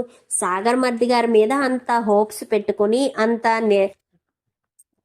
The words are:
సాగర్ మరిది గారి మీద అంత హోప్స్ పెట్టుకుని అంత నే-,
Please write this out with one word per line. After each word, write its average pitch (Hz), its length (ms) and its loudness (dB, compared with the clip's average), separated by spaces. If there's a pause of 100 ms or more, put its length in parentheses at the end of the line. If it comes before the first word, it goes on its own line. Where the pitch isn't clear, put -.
(320)
సాగర్ 196 440 -2
మరిది 247 300 0
గారి 240 220 0
మీద 220 260 4 (100)
అంత 254 280 -4 (100)
హోప్స్ 208 420 0
పెట్టుకుని 214 600 0 (140)
అంత 226 300 -2 (160)
నే-, 202 280 2 (1120)